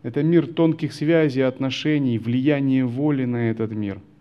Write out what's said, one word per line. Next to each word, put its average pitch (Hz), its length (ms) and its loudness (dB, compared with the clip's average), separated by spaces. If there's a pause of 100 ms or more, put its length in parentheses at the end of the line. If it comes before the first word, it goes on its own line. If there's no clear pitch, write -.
Это 135 220 0
мир 165 240 2
тонких 160 460 0
связей, 151 480 2
отношений, 131 760 0
влияния 131 680 2
воли 131 400 0
на 120 240 0
этот 110 220 -2
мир, 101 280 -6 (220)